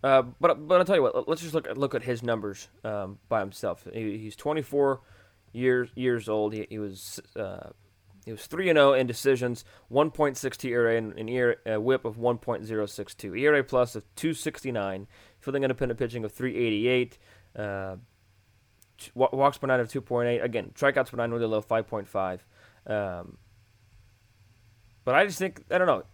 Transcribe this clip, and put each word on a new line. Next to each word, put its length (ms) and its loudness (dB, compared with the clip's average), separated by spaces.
Uh, 180 6
but, 300 2
but 100 6
I'll 60 4
tell 120 4
you 60 6
what, 240 0
let's 140 -2
just 140 -10
look 120 0
at, 120 -6
look 160 -2
at 80 -2
his 200 -4
numbers, 460 -4
um, 340 -6
by 100 2
himself. 500 -6
He, 280 -6
he's 180 -12
twenty-four 640 0
years, 440 2
years 340 -2
old. 240 0
He, 160 -8
he 100 -10
was, 420 -10
uh, 360 -8
he 40 -12
was 140 -12
three 240 -2
and 100 6
oh 140 10
in 140 4
decisions, 580 0
one 220 2
point 260 0
six 260 -6
E 120 -4
R 160 4
A 80 2
and 200 -6
an 120 -8
E 100 -2
R 240 4
A, 120 -2
uh, 40 0
whip 240 2
of 140 -6
one 180 2
point 300 -6
zero 180 -2
six 300 -10
two, 200 -10
E 120 0
R 80 6
A 100 2
plus 320 2
of 80 -10
two 200 -2
sixty-nine, 720 -6
fielding 220 -2
independent 360 0
pitching 240 -4
of 100 -6
three 220 -4
eighty-eight, 600 2
uh, 400 -6
t-, 160 -20
wa-, 180 4
walks 240 4
per 100 -6
nine 140 4
of 100 -4
two 120 -6
point 260 -2
eight. 120 0
Again, 340 -4
strikeouts 340 2
per 80 -12
nine 140 -2
really 160 -2
low, 160 0
five 240 -2
point 200 -8
five. 380 -4
Um, 520 -6
but 80 2
I 100 10
just 140 -4
think, 320 -6
I 80 2
don't 80 2
know. 160 0